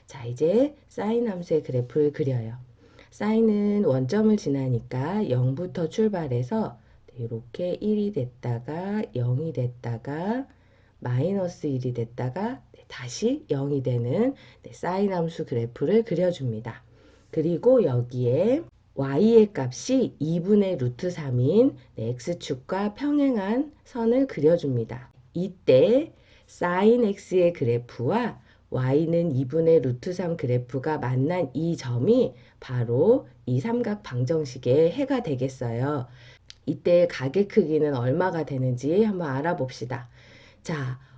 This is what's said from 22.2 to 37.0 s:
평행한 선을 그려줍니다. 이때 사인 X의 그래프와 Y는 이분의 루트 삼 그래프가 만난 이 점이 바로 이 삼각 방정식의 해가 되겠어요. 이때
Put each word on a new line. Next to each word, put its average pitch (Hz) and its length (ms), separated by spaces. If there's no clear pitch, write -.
평행한 277 760
선을 247 420
그려줍니다. 143 840
이때 202 800
사인 196 580
X의 180 480
그래프와 135 880
Y는 156 640
이분의 156 460
루트 131 320
삼 175 220
그래프가 131 600
만난 135 560
이 165 240
점이 160 560
바로 127 680
이 123 140
삼각 233 420
방정식의 131 920
해가 262 280
되겠어요. 131 840
이때 175 420